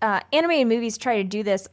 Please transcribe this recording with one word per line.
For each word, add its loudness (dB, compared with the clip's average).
uh, 0
animated 2
movies 0
try -2
to 0
do -4
this -2